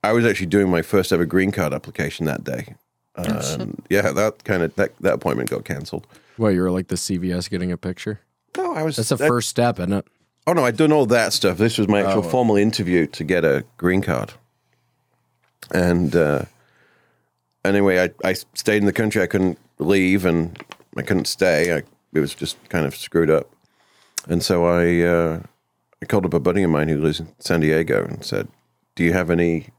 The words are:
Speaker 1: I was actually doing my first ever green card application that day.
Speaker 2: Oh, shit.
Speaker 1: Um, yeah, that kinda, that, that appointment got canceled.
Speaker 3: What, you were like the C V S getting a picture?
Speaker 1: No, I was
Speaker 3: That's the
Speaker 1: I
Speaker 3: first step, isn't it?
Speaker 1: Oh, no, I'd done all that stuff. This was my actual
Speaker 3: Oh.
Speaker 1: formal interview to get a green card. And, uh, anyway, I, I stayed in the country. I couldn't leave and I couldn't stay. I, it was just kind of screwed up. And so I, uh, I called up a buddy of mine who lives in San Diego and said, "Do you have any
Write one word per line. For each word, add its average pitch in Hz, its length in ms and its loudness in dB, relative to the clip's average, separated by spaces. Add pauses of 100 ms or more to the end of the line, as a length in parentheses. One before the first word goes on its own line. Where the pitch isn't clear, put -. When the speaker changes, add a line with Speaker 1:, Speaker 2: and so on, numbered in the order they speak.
Speaker 1:
I 104 100 2
was 117 120 4
actually 98 220 0
doing 98 220 4
my 87 120 2
first 92 300 0
ever 85 140 2
green 95 260 2
card 78 220 -2
application - 520 -6
that - 180 -4
day. - 320 -8 (400)
Speaker 2:
Oh, 90 80 -10 (180)
shit. 69 200 -6
Speaker 1:
Um, - 280 -10
yeah, 98 220 0
that 104 320 -2
kinda, 87 320 0
that, - 240 -2
that 85 140 2
appointment 62 360 -2
got - 160 -8
canceled. - 420 -10 (300)
Speaker 3:
What, 113 120 2
you 92 120 2
were 92 100 0
like 92 160 -4
the 92 100 -6
C 92 200 -4
V 90 140 -4
S 90 160 -4
getting 90 240 -4
a 87 60 -6
picture? 98 420 -8 (380)
Speaker 1:
No, 359 160 -4
I 156 100 -4
was 156 140 -2
Speaker 3:
That's 113 120 -2
the 139 140 2
Speaker 1:
I 151 40 2
Speaker 3:
first 123 220 0
step, 120 300 0
isn't 90 140 -2
it? 98 120 -4 (420)
Speaker 1:
Oh, 165 60 2
no, 156 120 4
I'd 117 120 0
done 151 140 4
all 147 160 4
that 110 260 2
stuff. 90 240 0
This 113 200 2
was 104 100 2
my 101 160 4
actual 98 220 0
Speaker 3:
Oh. 85 40 -6
Speaker 1:
formal 117 260 2
interview 101 520 2
to - 160 -10
get 82 220 0
a 69 180 2 (140)
green 90 240 2
card. 64 320 -4 (1400)
And, 87 420 2
uh, 73 280 2 (1200)
anyway, 98 360 2 (240)
I, 85 60 0
I 92 40 0
stayed - 440 -2
in 101 80 2
the 98 80 2
country. 110 280 0
I 90 60 0
couldn't 92 300 0 (200)
leave 92 480 2
and 85 320 0 (400)
I - 60 -6
couldn't 92 240 0
stay. 87 480 0
I, 71 80 -4 (300)
it 78 60 2
was 71 140 -2
just - 240 -10 (120)
kind 82 160 -2
of 69 100 -6
screwed 82 340 -2
up. 76 200 0 (800)
And 87 160 0
so 87 220 2
I, 87 360 2
uh, 85 400 0 (600)
I - 40 -12
called 95 200 0
up 82 80 -2
a 85 60 2
buddy 90 240 0
of 85 80 2
mine 76 180 0
who 76 100 0
lives 78 200 0
in 82 80 -12 (120)
San 85 220 0
Diego 76 440 0
and - 200 -12
said, - 220 -6 (480)
"Do 85 80 -2
you 85 100 2
have 90 160 0
any 85 380 0 (120)